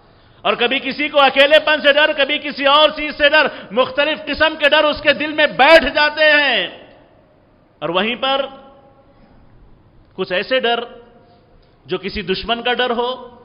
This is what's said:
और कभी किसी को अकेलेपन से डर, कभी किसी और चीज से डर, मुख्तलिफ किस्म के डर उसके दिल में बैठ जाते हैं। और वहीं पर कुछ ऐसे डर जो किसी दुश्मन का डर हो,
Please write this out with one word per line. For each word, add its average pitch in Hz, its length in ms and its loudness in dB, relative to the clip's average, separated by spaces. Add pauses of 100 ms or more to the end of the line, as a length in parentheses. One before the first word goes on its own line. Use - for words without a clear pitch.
(440)
और 202 100 0
कभी 240 260 -2
किसी 269 280 -6
को 294 100 -2
अकेलेपन 285 600 4
से 285 120 4
डर, 302 200 2
कभी 294 260 -2
किसी 294 260 -6
और 294 260 4
चीज 294 240 -8
से 294 160 0
डर, 294 420 0
मुख्तलिफ 285 540 -2
किस्म 294 220 -2
के 311 200 -2
डर 302 160 4
उसके 294 280 0
दिल 302 200 -6
में 294 240 0
बैठ 302 280 6
जाते 302 400 0
हैं। 277 720 0 (880)
और 156 80 -4
वहीं 208 260 -2
पर 269 300 -2 (1700)
कुछ 185 160 -8
ऐसे 208 280 -2
डर 233 440 -4 (840)
जो 160 120 -4
किसी 196 240 -8
दुश्मन 190 400 -6
का 247 120 -2
डर 247 160 -2
हो, 240 240 -4 (300)